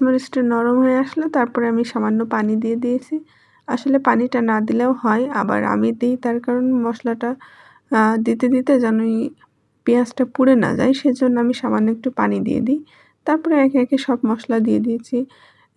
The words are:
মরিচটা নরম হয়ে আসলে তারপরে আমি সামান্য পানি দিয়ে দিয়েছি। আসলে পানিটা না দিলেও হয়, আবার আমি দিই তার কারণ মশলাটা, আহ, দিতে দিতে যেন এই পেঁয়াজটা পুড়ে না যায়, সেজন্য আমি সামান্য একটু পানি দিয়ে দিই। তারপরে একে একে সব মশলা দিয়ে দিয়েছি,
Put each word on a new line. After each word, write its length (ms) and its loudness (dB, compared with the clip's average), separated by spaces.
মরিচটা 420 0
নরম 360 0
হয়ে 200 4
আসলে 300 -2
তারপরে 400 -2
আমি 160 0
সামান্য 420 -2
পানি 300 -2
দিয়ে 200 -2
দিয়েছি। 380 -4
আসলে 300 0
পানিটা 440 0
না 180 0
দিলেও 340 0
হয়, 380 0
আবার 320 -2
আমি 280 0
দিই 240 -2
তার 240 -4
কারণ 240 -2
মশলাটা, 520 -4
আহ, 260 2
দিতে 300 0
দিতে 320 2
যেন 240 0
এই 140 0
পেঁয়াজটা 400 2
পুড়ে 300 4
না 180 2
যায়, 200 2
সেজন্য 460 0
আমি 140 0
সামান্য 360 0
একটু 200 -4
পানি 300 -2
দিয়ে 200 -2
দিই। 200 0
তারপরে 360 0
একে 180 2
একে 180 0
সব 260 -2
মশলা 360 -2
দিয়ে 200 2
দিয়েছি, 360 -4